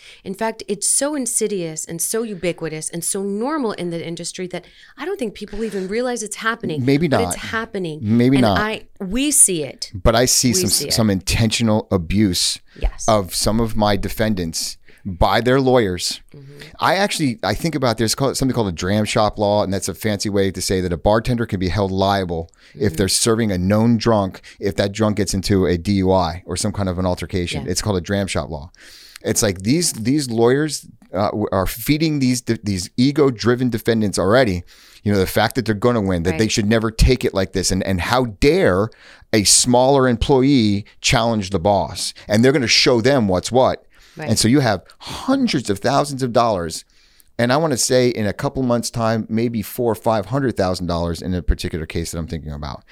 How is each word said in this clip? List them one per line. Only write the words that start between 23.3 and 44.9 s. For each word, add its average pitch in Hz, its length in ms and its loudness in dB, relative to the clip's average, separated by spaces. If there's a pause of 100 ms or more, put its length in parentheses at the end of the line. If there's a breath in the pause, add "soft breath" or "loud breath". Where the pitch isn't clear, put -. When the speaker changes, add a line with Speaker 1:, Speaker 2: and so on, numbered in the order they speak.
Speaker 2:
a 90 40 0
known 107 420 4
drunk, 104 420 0 (180 loud breath)
if 101 180 -2
that 101 140 0
drunk 107 280 0
gets 98 140 0
into 95 320 2
a 87 140 2
D 85 140 -2 (140)
U 92 40 4
I 87 340 0
or 90 120 -8
some 104 160 -4
kind 98 160 -2
of 87 100 -4
an 90 80 0
altercation. 87 580 -4
Speaker 1:
Yeah. - 60 -4
Speaker 2:
It's - 100 -6
called 104 160 -2
a 90 40 0
dram 101 260 -2
shop 76 240 -4
law. 78 220 -12 (500 loud breath)
It's - 200 -2
like 98 200 0
these, 151 300 0
these 127 360 -2
lawyers, 127 580 0 (260)
uh, 95 180 0
w-, 107 220 -2
are 95 160 2
feeding 151 500 0
these 127 220 0
de-, 113 240 -4
these 95 320 -4
ego-driven 127 760 2
defendants 110 480 0
already, 98 460 2 (400 loud breath)
you 104 80 2
know, 104 60 2
the 95 80 4 (120)
fact 107 160 2
that 127 120 -4
they're 110 100 0
gonna 120 340 2
win, 85 140 0
that 92 140 0
they 113 60 4
Speaker 1:
Right. 107 80 0
Speaker 2:
should 107 140 0
never 110 240 2
take - 340 2
it - 80 0
like 95 200 -2
this, 92 180 -2
and, 95 140 0
and 92 160 -2
how 123 240 0 (160)
dare 127 500 2 (420 loud breath)
a 104 120 -2
smaller 127 640 4
employee 123 760 2 (160 soft breath)
challenge 113 500 0
the 95 100 -2
boss, 95 520 0 (140 loud breath)
and 107 180 4
they're 131 80 6
gonna 139 140 2
show 123 340 4
them 120 280 2
what's 90 240 -2
what. 117 320 2 (320 soft breath)
Speaker 1:
Right. 156 140 -4
Speaker 2:
And 110 80 0
so 113 100 2
you 139 120 4
have 107 220 0 (160)